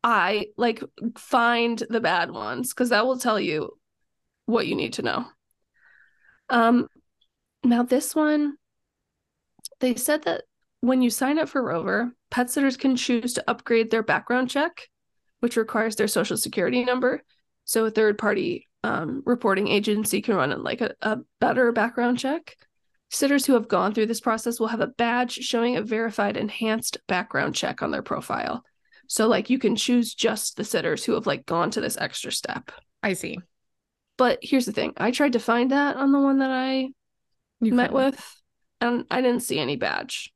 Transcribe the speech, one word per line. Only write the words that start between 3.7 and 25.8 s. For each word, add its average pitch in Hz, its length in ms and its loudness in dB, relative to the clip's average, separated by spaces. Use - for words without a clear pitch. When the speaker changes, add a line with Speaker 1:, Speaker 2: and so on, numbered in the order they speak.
Speaker 1:
what 226 220 0
you - 80 -2
need - 180 -4
to - 80 -8
know. - 240 -2
Um, 240 380 4
now 240 180 4
this 254 340 0
one, 302 420 2
they 254 160 2
said 302 280 0
that 339 200 -4
when 254 200 4
you 247 80 4
sign 277 300 0
up 294 100 -2
for 262 140 -2
Rover, 196 520 -2
pet 247 220 -2
sitters 269 260 0
can 269 180 2
choose 240 380 0
to - 160 -4
upgrade 226 400 2
their 226 140 0
background 247 460 0
check, 311 400 -4
which 240 180 0
requires 220 380 0
their - 120 0
social - 300 0
security 240 480 0
number. 254 380 0
So 226 220 0
a 220 60 0
third 214 280 2
party, 196 500 -2
um, 202 420 -4
reporting 208 420 2
agency 208 540 0
can 208 140 0
run, 143 280 0
like, - 180 -4
a, - 200 -2
a 220 160 -2
better 247 320 4
background 240 480 0
check. 294 360 -6
Sitters 277 380 2
who 277 60 6
have 233 140 2
gone 185 280 0
through 220 100 2
this 226 160 -4
process 233 380 -2
will 220 80 0
have 226 140 -4
a - 60 0
badge 240 460 0
showing 240 440 0
a - 40 -2